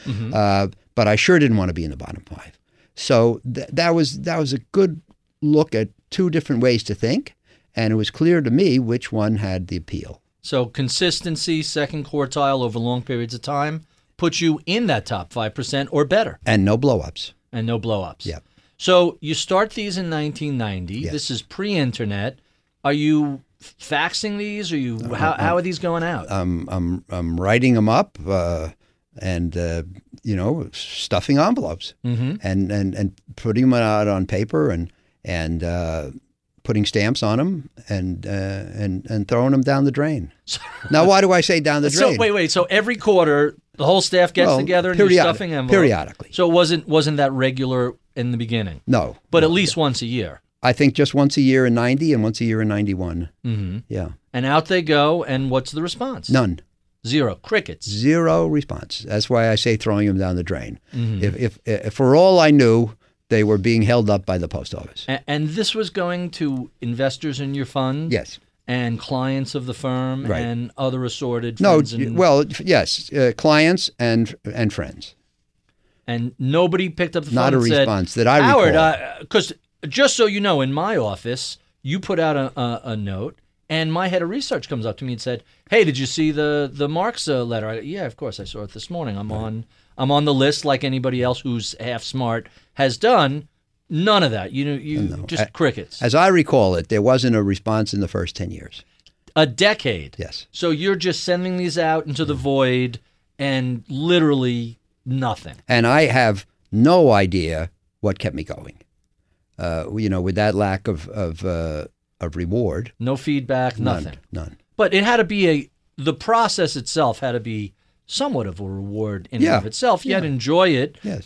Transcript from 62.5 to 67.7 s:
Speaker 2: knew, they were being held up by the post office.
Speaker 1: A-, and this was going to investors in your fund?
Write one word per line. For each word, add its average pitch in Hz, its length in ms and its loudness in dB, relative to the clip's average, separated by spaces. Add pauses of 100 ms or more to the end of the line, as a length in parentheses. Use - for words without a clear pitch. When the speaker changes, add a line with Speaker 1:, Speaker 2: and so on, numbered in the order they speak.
Speaker 2:
knew, 117 400 6 (400)
they 110 140 4
were 107 120 2
being 113 260 2
held 110 280 2
up 98 160 0
by 92 100 -2
the 85 120 -4
post - 260 -8
office. - 340 -14
Speaker 1:
A-, 135 220 -4
and 151 200 -2
this 202 240 -2
was 214 140 -4
going 175 440 -4
to 135 380 -6 (120)
investors 135 580 -4
in 139 140 -4
your 139 120 -4
fund? 139 460 -4